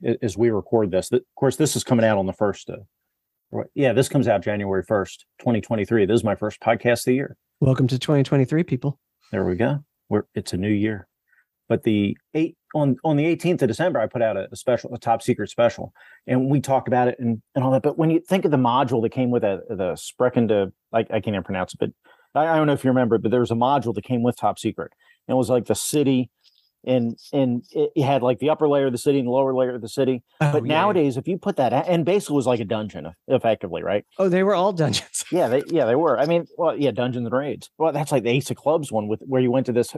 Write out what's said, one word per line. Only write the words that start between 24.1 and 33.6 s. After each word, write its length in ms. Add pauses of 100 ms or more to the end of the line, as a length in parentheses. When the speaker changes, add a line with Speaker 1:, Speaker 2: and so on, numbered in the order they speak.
Speaker 1:
with 140
Top 220
Secret. 340 (340)
And 80
it 20
was, 140
like, 160
the 80
city, 560 (560)
and, 320 (160)
and 380
it, 240
it 60
had, 200
like, 160
the 100
upper 180
layer 200
of 60
the 60
city 200
and 80
the 60
lower 220
layer 200
of 80
the 80
city. 320 (180)
Speaker 2:
Oh, 120
Speaker 1:
But 120
Speaker 2:
yeah, 80
yeah. 80
Speaker 1:
nowadays, 380
if 100
you 80
put 200
that, 160 (140)
and 200
basically 260
it 40
was 100
like 140
a 40
dungeon, 460 (160)
effectively, 560